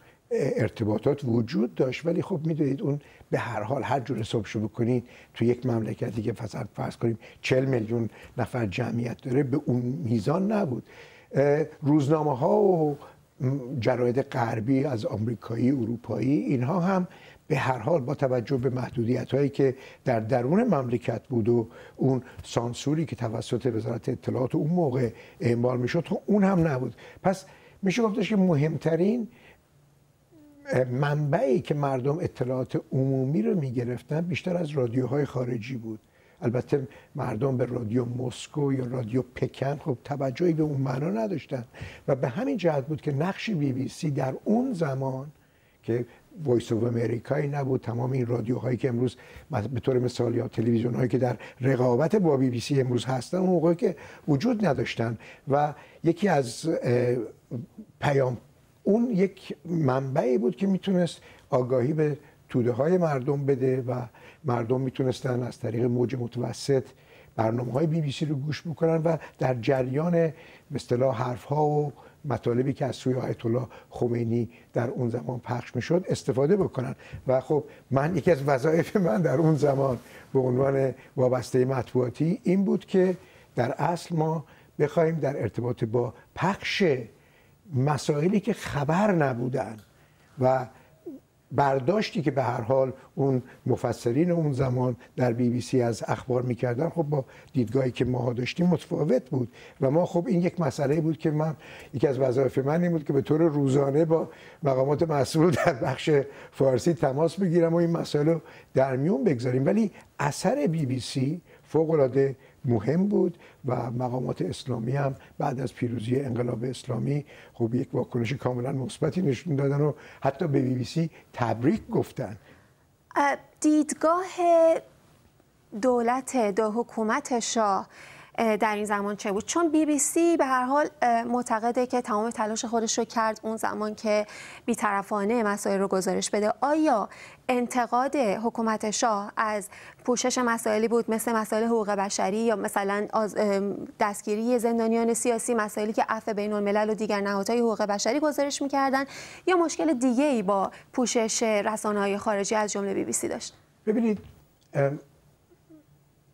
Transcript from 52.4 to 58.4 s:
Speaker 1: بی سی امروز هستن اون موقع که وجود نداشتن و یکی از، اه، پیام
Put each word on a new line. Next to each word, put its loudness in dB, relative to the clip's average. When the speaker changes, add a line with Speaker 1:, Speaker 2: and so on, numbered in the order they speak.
Speaker 1:
بی -2
سی 0
امروز 0
هستن -4
اون 2
موقع 4
که 0
وجود 2
نداشتن -2
و 2
یکی 2
از، 0
اه، 2
پیام 2